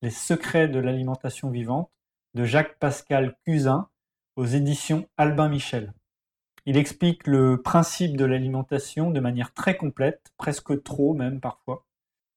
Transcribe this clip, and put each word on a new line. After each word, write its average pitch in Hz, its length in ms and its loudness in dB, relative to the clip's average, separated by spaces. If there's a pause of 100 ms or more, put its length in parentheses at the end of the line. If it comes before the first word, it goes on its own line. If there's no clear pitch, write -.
Les 120 80 -4
secrets 160 580 0
de 131 100 -2
l'alimentation 127 720 -4
vivante » 123 400 -4 (440)
de 120 100 -2
Jacques-Pascal 135 1000 0
Cuzin 151 440 0 (480)
aux 127 100 -2
éditions 143 680 0
Albin 151 320 2
Michel. 123 440 -4 (720)
Il 139 120 2
explique 170 500 0
le 131 340 4
principe 165 560 0
de 135 80 2
l'alimentation 131 880 -2
de 151 80 0
manière 123 340 -2
très 185 240 0
complète, 143 600 -2
presque 143 480 -4
trop 143 300 2
même 131 260 -2
parfois. - 440 -10 (520)